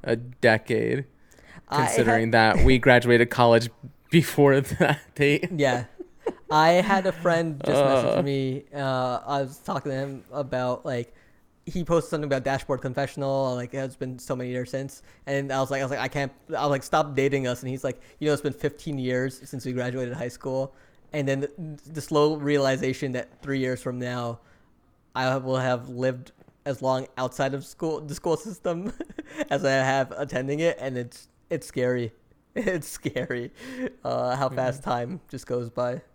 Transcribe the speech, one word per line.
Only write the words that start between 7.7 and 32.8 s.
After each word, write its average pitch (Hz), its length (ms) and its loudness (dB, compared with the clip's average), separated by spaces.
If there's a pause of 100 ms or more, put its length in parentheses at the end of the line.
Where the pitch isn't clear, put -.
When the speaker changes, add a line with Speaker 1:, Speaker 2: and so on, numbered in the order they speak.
Speaker 2:
message 123 340 4
Speaker 1:
Uh. - 40 2
Speaker 2:
me. 135 420 -2 (100)
Uh, 131 520 -2
I 139 160 -2
was 135 160 -8
talking 175 320 -6
to 131 60 -4
him 135 340 -8
about, 127 540 -4
like, 123 300 -6 (500)
he 175 180 -6
posted 160 280 0
something 151 180 -4
about 131 160 0
Dashboard 135 360 -2
Confessional, 135 760 -2
like, 123 180 -8
it's 135 220 -6
been 127 240 -8
so 135 160 -6
many 123 140 -6
years 123 200 -6
since. 135 320 -8 (240)
And 139 260 -2
I 135 80 0
was 135 120 0
like, 135 80 -2
I 135 40 -2
was 127 60 -4
like, 131 100 -4
"I 131 60 -2
can't," 139 240 -4 (200)
I 135 120 -2
was 143 80 2
like, 139 140 -2
"Stop 147 320 0
dating 135 320 2
us." 123 140 -4
And 131 80 -6
he's 135 120 -6
like, 127 180 -4 (200)
"You 151 80 -2
know, 151 40 4
it's 139 100 0
been 143 100 -2
fifteen 143 460 -6
years 127 500 -2
since 131 160 -10
we 127 80 -6
graduated 123 420 -4
high 127 140 -6
school." 135 460 -6 (380)
And 143 140 -2
then 135 140 0
the, 143 100 -4 (400)
the 156 100 -8
slow 151 360 4
realization 135 760 0
that - 300 -8
three 139 160 -4
years 127 240 -2
from 123 160 -6
now, 123 400 -6 (760)
I 131 240 0
will 131 180 -2
have 127 320 -2
lived 127 440 -4 (340)
as 135 160 -6
long 131 240 0 (100)
outside 131 380 -2
of 135 100 -8
school, 156 360 -6
the 151 140 -10
school 165 220 -2
system, 185 560 -6 (280)
<laughs> - 300 -8
as 139 140 -2
I 139 60 2
have 135 460 0
attending 139 440 -4
it. 165 200 2
And 131 180 -6
it's, - 300 -12 (220)
it's 151 160 -6
scary. 123 500 -2
<laughs> - 380 -20
It's 185 340 -4